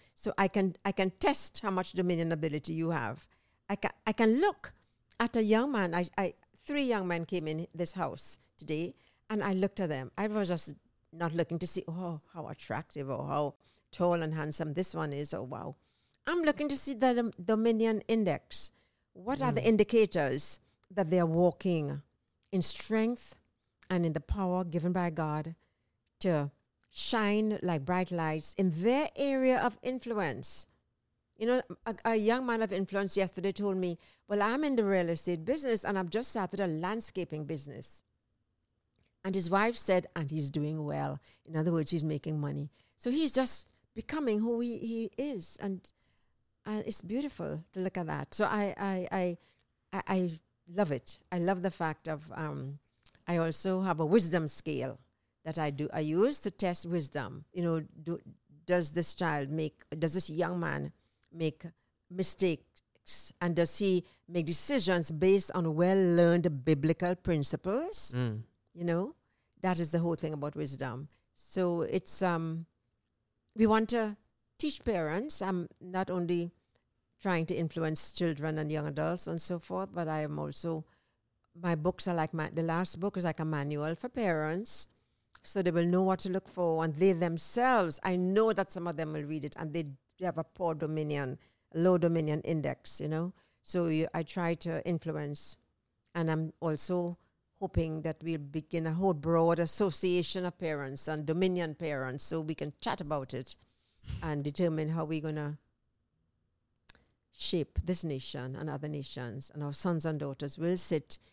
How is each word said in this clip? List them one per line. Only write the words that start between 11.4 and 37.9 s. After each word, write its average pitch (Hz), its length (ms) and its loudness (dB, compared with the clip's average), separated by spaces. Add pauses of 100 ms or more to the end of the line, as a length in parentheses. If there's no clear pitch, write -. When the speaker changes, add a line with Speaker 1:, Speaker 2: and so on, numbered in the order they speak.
Speaker 1:
to 180 80 -4
see, - 200 -2
"Oh, 170 340 -6 (120)
how 165 140 -10
attractive," 139 640 -8
or 135 180 -4
"How 143 280 -2 (360)
tall 175 320 2
and 156 100 -2
handsome 156 400 -2
this 185 220 -2
one 156 180 -2
is," 143 200 -4
or, 101 100 -4
"Wow." 127 320 -8 (500)
I'm 339 180 0
looking 294 260 2
to 277 80 -2
see 277 160 -4
the 247 200 4
dom-, 233 200 0 (100)
dominion 220 640 2
index. 208 640 0 (420)
What 240 280 -4
are 262 100 4
the 180 100 2
Speaker 2:
Mm. - 40 2
Speaker 1:
indicators 190 960 4 (300)
that 180 200 0
they 180 100 4
are 170 60 4
walking 165 760 2 (500)
in 185 100 2
strength 220 760 0 (520)
and 175 160 4
in 160 80 2
the 160 80 -2
power 185 420 0
given 170 300 0
by 175 160 2
God 156 460 -2 (680)
to 147 300 2 (380)
shine 214 720 2
like 160 240 0
bright 180 260 0
lights 160 440 -2
in 185 160 4
their 233 440 2
area 262 440 4
of 240 240 0
influence? 214 840 -2 (680)
You 220 100 -2
know, 247 140 4 (240)
a, 220 100 -4 (100)
a 226 100 4
young 226 300 4
man 233 180 0
of 202 100 0
influence 196 440 -2
yesterday 190 340 0
told 196 260 0
me, 180 200 -2 (300)
"Well, 208 140 2
I'm 240 220 2
in 277 120 2
the 226 100 4
real 185 240 4
estate 165 360 -2
business 254 400 0
and 202 140 -2
I've 180 100 -2
just 220 220 -2
started 196 280 -2
a 196 80 0
landscaping 170 760 -4
business." 143 580 -10 (1200)